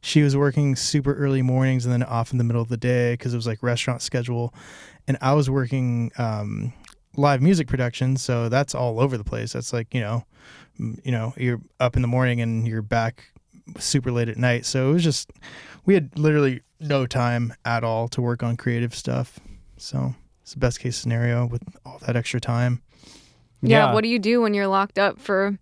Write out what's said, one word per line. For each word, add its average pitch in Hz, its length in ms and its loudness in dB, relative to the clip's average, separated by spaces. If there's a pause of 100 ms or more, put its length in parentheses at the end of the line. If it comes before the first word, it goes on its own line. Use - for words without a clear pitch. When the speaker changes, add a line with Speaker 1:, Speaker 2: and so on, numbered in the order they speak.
Speaker 1:
she - 220 4
was 139 140 4
working 143 400 2
super 139 380 0
early 135 280 0
mornings 127 440 2
and 123 60 0
then 123 120 2
off 117 260 -4
in 131 80 -2
the 120 60 2
middle 117 180 0
of 113 60 -4
the 123 80 -4
day 120 400 0
'cause 120 160 -6
it 123 40 -2
was, 117 100 -4
like, 113 160 -4
restaurant 120 400 -2
schedule. 120 520 -4 (540)
And 160 120 2
I 131 140 2
was 143 160 4
working, 123 680 0
um, 107 560 -4 (440)
live 143 260 2
music 160 240 4
production, 127 500 0
so 117 320 0
that's 135 260 2
all 120 260 -2
over 131 180 2
the 104 60 -8
place. 113 300 -6
That's 123 180 -6
like, 117 200 -4
you 127 80 -2
know, 113 240 -4 (540)
m-, 113 260 -8
you 135 60 -4
know, 117 260 -2
you're 123 240 -2 (200)
up 123 160 2
in 127 60 2
the 120 60 0
morning 123 320 2
and 113 280 0
you're 110 140 -2
back 113 420 -2 (540)
super 127 340 -2
late 117 160 0
at 110 100 -8
night. 120 280 2
So 131 240 0
it - 20 4
was 175 120 4
just, - 280 -2 (520)
we 196 100 6
had 147 240 0
literally 147 420 2 (200)
no 143 260 0
time 120 460 0 (120)
at 117 200 0
all 113 240 -2
to - 140 -4
work 120 200 -2
on 117 140 -2
creative 120 380 -2
stuff. 127 440 -4 (400)
So 123 360 -6 (280)
it's - 100 -20
the - 80 -14
best 123 200 -2
case 123 160 -6
scenario 120 500 0
with 120 160 -6 (220)
all - 220 -18
that 120 100 -2
extra 117 240 -2
time. 120 420 0 (800)
Speaker 2:
Yeah, 220 260 6
Speaker 3:
Yeah. - 60 2
Speaker 2:
what 220 80 4
do 226 60 0
you 240 100 2
do 226 240 2
when 208 120 2
you're 202 120 0
locked 196 320 0
up 196 200 2
for 196 440 0